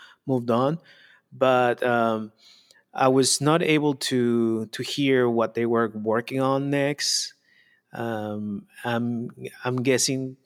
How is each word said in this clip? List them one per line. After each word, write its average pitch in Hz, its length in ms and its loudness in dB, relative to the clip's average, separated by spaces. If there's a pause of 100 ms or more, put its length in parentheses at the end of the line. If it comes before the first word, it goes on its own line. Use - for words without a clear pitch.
(260)
moved 123 240 0
on. 131 280 2 (520)
But, 123 520 2
um, 113 500 0 (600)
I 131 140 2
was 131 320 4
not 151 220 2
able 151 320 2
to, 117 720 0
to - 160 -10
hear 131 460 2
what 113 260 0
they 117 120 0
were 117 280 2
working 110 460 -2
on 135 300 0
next. 143 640 -2 (580)
Um, 107 760 -8 (160)
I'm, 120 460 -4 (360)
I'm 127 120 -2
guessing 131 680 -2